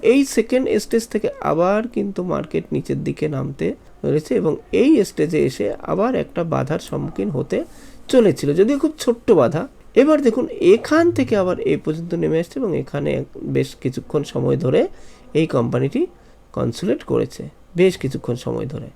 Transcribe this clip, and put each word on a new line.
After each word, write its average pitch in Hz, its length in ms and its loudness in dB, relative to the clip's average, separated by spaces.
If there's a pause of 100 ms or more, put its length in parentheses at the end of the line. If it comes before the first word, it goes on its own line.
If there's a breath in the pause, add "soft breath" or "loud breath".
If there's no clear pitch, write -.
(140)
এই 277 80 6 (140)
সেকেন্ড 247 300 2 (180)
স্টেজ 226 200 0 (100)
থেকে 208 140 -2 (240)
আবার 180 280 2 (160)
কিন্তু 202 240 -4 (120)
মার্কেট 165 340 -4 (100)
নিচের 139 320 -4
দিকে 139 180 -4 (100)
নামতে 139 320 -4 (360 soft breath)
ধরেছে - 280 0 (100)
এবং 165 120 0 (280)
এই 277 100 6 (180)
স্টেজে 160 300 0 (100)
এসে - 160 -6 (260)
আবার 208 200 0 (120)
একটা - 180 -6 (120)
বাধার 135 360 -2
সম্মুখীন 165 480 -4
হতে 180 200 -2 (560 loud breath)
চলেছিল, 185 360 4 (100)
যদিও 247 240 4
খুব 311 100 0 (100)
ছোট্ট 233 240 -2 (120)
বাধা। 139 240 2 (380)
এবার 302 160 6 (100)
দেখুন - 180 0 (280)
এখান 302 320 4 (120)
থেকে 254 160 0 (100)
আবার 180 140 0 (140)
এই 151 120 2
পর্যন্ত 165 280 -4 (100)
নেমে 156 200 0
আসছে - 200 -8
এবং 208 100 -2 (100)
এখানে 143 300 -4 (440)
বেশ 135 140 0 (140)
কিছুক্ষণ 135 380 -4 (120)
সময় 135 320 0
ধরে 131 160 2 (580 loud breath)
এই 160 160 2
কোম্পানিটি 127 460 0 (560 soft breath)
কনসোলিডেট 170 440 -2 (100)
করেছে, 120 320 -2 (360)
বেশ 180 220 4
কিছুক্ষণ 127 340 -4 (100)
সময় 117 280 -6
ধরে। 113 220 -10